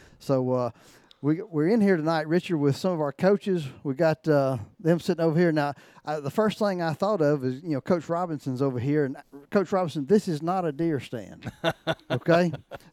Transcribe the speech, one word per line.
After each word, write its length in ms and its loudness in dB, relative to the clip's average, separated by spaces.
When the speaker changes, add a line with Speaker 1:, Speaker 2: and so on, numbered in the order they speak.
Speaker 1:
So, 360 0
uh, 160 0
we, 220 0
we're 240 -2
in 140 2
here 160 4
tonight, 300 0
Richard, 300 0
with 180 2
some 180 -2
of 60 -2
our 120 -2
coaches. 560 0
We 100 -4
got, 340 0
uh, 300 2
them 200 2
sitting 240 -2
over 140 2
here. 140 4
Now, 240 0
I, 160 -6
the 120 -6
first 260 0
thing 240 -2
I 120 -2
thought 280 -2
of 240 2
is, 160 -4
you 120 -4
know, 80 -2
Coach 280 -2
Robinson's 540 -4
over 160 0
here. 260 0
And, 120 -6
Coach 200 0
Robinson, 360 -2
this 200 4
is 140 -4
not 240 -2
a 60 0
deer 280 -2
stand, 520 -12
Speaker 2:
<laughs> 280 -6
Speaker 1:
okay? 420 2